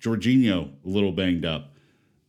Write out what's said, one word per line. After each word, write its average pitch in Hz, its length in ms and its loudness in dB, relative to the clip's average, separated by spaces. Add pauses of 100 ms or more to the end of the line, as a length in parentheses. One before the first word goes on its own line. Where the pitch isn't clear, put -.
Jorginho 107 720 2 (140)
a 90 40 -10
little 98 240 0
banged 87 320 -2
up. 78 300 -6 (540)